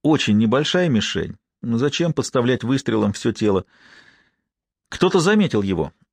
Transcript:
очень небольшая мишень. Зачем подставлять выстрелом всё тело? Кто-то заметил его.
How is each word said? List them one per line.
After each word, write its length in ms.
очень 360
небольшая 500
мишень. 480
Зачем 500
подставлять 520
выстрелом 480
всё 200
тело? 340
Кто-то 320
заметил 420
его. 300